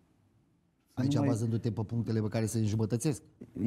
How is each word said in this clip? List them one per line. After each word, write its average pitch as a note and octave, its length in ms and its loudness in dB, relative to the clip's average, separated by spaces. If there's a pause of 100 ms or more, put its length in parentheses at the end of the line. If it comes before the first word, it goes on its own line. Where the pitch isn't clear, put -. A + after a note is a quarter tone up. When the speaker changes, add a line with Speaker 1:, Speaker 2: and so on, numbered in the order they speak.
(920)
Speaker 1:
Să B2+ 80 -4
Speaker 2:
Aici, C#3 120 2
Speaker 1:
nu - 60 4
mai C#3 100 4
Speaker 2:
bazându-te A2+ 420 0
pe A2+ 120 -4
punctele A2 380 -2
pe G#2+ 60 -2
care A2 180 0
se A2 120 -2
înjumătățesc. A2 640 0 (460)